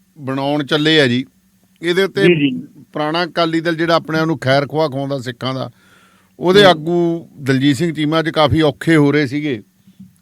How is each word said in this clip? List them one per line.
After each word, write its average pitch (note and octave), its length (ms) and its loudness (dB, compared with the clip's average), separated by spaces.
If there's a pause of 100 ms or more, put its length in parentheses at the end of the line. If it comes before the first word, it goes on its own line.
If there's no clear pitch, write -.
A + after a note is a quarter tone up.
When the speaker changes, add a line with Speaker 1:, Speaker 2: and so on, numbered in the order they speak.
(200)
Speaker 1:
ਬਣਾਉਣ C#3 440 -2
ਚੱਲੇ D#3 380 2
ਆ C3+ 60 4
ਜੀ, B2 180 -2 (560)
ਇਹਦੇ F3 220 0
ਉੱਤੇ G3 220 -2
Speaker 2:
ਜੀ, F3 100 6
ਜੀ। C3+ 320 -2 (260)
Speaker 1:
ਪੁਰਾਣਾ D#3 300 -4
ਅਕਾਲੀ E3 380 -2
ਦਲ E3 140 -2
ਜਿਹੜਾ E3 200 0
ਆਪਣੇ D#3+ 240 -2
ਆਪ D#3+ 80 -2
ਨੂੰ D#3 120 -4
ਖੈਰ C3+ 280 0
ਖੁਆ D#3 200 -2
ਖਵਾਉਂਦਾ C#3 320 -8
ਸਿੱਖਾਂ B2 340 -8
ਦਾ, B2 160 -8 (720)
ਉਹਦੇ F#3 240 4
Speaker 2:
ਹੂੰ। F#3+ 60 8
Speaker 1:
ਆਗੂ E3+ 600 0 (120)
ਦਲਜੀਤ C3+ 340 2
ਸਿੰਘ E3+ 180 -2
ਚੀਮਾ D3+ 260 -2
ਅੱਜ D#3 100 -2
ਕਾਫੀ D#3 320 2
ਔਖੇ D#3 340 0
ਹੋ C#3+ 160 4
ਰਹੇ D3 160 0
ਸੀਗੇ। C#3 340 -6 (600)